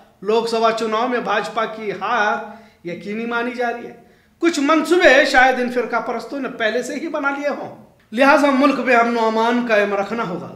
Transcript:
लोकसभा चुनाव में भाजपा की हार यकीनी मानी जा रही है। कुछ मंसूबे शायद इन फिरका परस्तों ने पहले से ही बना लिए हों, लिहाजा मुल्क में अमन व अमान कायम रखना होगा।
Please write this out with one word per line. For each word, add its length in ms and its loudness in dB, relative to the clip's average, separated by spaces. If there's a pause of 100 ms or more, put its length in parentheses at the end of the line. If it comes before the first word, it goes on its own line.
(220)
लोकसभा 500 0
चुनाव 360 -2
में 160 -2
भाजपा 440 -2
की 260 -8
हार 920 -4
यकीनी 400 -8
मानी 260 -4
जा 160 -4
रही 160 -8
है। 60 -16 (500)
कुछ 200 0
मंसूबे 680 4
शायद 320 4
इन 120 -2
फिरका 300 -2
परस्तों 380 -8
ने 120 -6
पहले 320 -2
से 120 -8
ही 140 -8
बना 220 -4
लिए 180 -4
हों, 200 -8 (420)
लिहाजा 420 6
मुल्क 260 2
में 160 2
अमन 180 4
व 140 2
अमान 400 0
कायम 280 2
रखना 280 -4
होगा। 320 -8